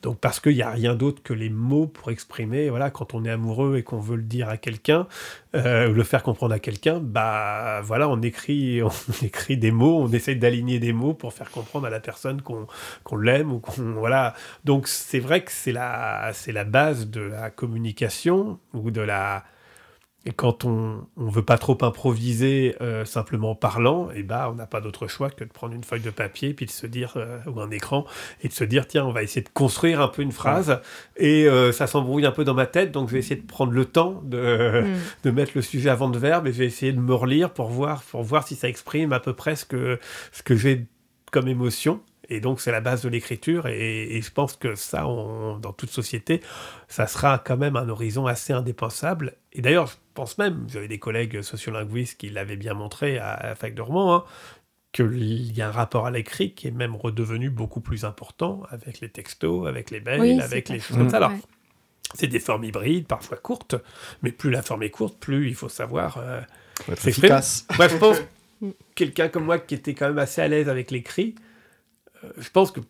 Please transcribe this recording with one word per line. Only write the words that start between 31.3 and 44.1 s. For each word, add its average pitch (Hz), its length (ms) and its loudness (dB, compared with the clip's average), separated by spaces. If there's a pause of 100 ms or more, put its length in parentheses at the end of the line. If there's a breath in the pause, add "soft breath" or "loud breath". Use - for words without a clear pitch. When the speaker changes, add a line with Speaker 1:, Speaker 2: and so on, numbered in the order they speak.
Speaker 1:
euh, 127 240 8
ça 135 140 0
s'embrouille 143 380 2
un 135 60 6
peu 151 140 0
dans 135 80 2
ma 127 140 4
tête, 175 260 2
donc 135 160 -2
je 117 40 -4
vais 131 60 2
essayer 131 220 -2
de - 40 -16
prendre 127 280 0
le 127 120 4
temps 175 380 2
de, 120 640 2
Speaker 3:
Mm. 190 100 0 (300 loud breath)
Speaker 1:
de 135 60 4
mettre 139 240 2
le 139 60 0
sujet 131 280 0
avant 131 200 2
de 123 100 0
verbe, 156 280 2
et 131 60 -2
je 117 60 -6
vais 127 80 2
essayer 131 260 -2
de 127 80 0
me 123 120 4
relire 131 380 4
pour 127 180 -4
voir, 135 340 -2
pour - 200 -8
voir 143 240 0
si 139 80 -10
ça 123 140 -2
exprime 156 420 -2
à 127 80 2
peu 123 140 -4
près 151 240 -4
ce - 80 -10
que, 123 340 -2 (320 loud breath)
ce - 100 -20
que 127 140 4
j'ai 120 300 4 (460)
comme 131 180 2
émotion. » 123 500 0 (300)
Et 113 100 -4
donc, 127 220 -2
c'est 123 100 -2
la 113 80 2
base 123 240 0
de 127 60 -2
l'écriture, 123 580 -2
et, 113 480 -4